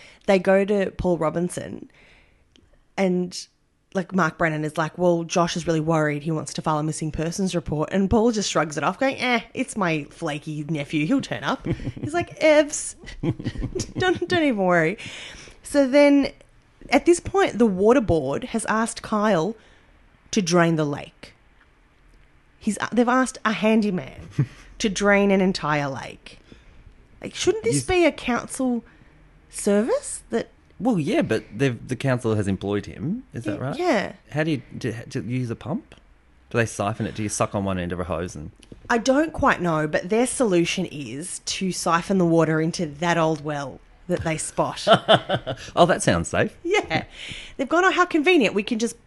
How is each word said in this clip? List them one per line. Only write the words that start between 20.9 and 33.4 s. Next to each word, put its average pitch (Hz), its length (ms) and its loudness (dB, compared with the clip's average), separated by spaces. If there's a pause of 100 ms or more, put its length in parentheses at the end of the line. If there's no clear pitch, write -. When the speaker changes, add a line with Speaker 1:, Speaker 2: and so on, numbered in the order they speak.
Speaker 1:
He's, 208 200 -4
uh, - 140 -4
they've 233 160 2
asked 254 360 0
a 214 80 0
handyman 202 760 0 (240)
Speaker 2:
<laughs> - 260 -20
Speaker 1:
to 226 100 0
drain 202 420 4
an 196 100 6
entire 151 480 0
lake. - 500 -12 (840)
Like, - 120 -12
shouldn't 415 300 -2
this 453 100 0
Speaker 2:
He's - 120 0
Speaker 1:
be 359 180 4
a 294 80 4
council 240 720 -4 (680)
service 233 800 0
that 220 180 -4 (300)
Speaker 2:
Well, 208 200 0
yeah, 214 240 0
but 110 220 -2 (120)
they've, 127 320 -2
the 120 80 -4
council 117 380 0
has 104 140 0
employed 98 380 -2
him. 170 460 -6
Is 123 120 -10